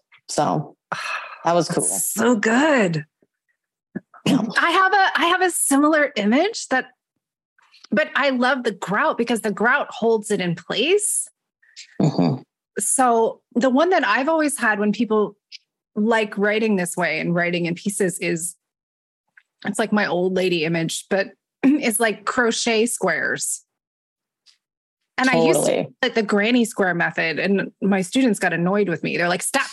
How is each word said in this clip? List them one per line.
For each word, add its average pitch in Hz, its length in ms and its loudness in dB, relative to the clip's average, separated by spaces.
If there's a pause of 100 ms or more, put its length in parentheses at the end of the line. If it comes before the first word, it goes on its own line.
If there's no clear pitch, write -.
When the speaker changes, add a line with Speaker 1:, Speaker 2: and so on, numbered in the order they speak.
(280)
Speaker 1:
So - 480 -2 (680)
that 170 100 2
was 170 140 2
cool. 147 140 -4
Speaker 2:
So 226 540 0
good. 226 680 2 (1200)
Speaker 1:
Yeah. 262 160 2 (160)
Speaker 2:
I 330 120 2
have 381 220 4
a, 381 280 2
I 320 60 2
have 349 160 2
a 359 80 2
similar 294 640 2
image 254 520 0
that, 254 180 -2 (1040)
but 302 240 0
I 269 160 2
love 247 340 0
the 220 80 -2
grout 220 440 -2
because 233 240 -2
the 220 100 -4
grout 240 400 0
holds 226 400 0
it 190 100 0
in 175 140 -2
place. 302 760 -2 (720)
Speaker 1:
Mm-hmm. 151 420 0 (360)
Speaker 2:
So 233 600 2 (140)
the 247 160 2
one 311 200 4
that 320 160 2
I've 247 220 0
always 311 300 0
had 214 200 0
when 208 140 2
people 208 440 0 (580)
like 214 420 0
writing 208 400 2
this 175 200 -4
way 160 220 -2
and 170 160 -2
writing 175 320 0
in 170 80 -4
pieces 190 440 -4
is, 170 360 -4 (1120)
it's 202 140 -4
like 208 140 -2
my 208 140 2
old 180 280 -2
lady 175 300 0
image, 165 460 -4
but 196 180 0 (180)
<clears throat> - 160 -12
it's 277 360 2
like 220 260 -2
crochet 233 640 0
squares. 147 800 -4 (1500)
And 254 100 0
I - 60 2
used 165 260 4
to - 60 -2
Speaker 1:
Totally. - 180 0
Speaker 2:
call - 80 -12 (100)
it 247 120 -2
the 226 80 2
granny 214 420 2
square 185 300 0
method, 165 460 -2
and 190 320 0 (100)
my 196 200 0
students 240 360 2
got 180 140 0
annoyed 185 360 2
with 160 140 -4
me. 147 140 -4
They're 170 120 0
like, 180 140 -2
"Stop - 300 -2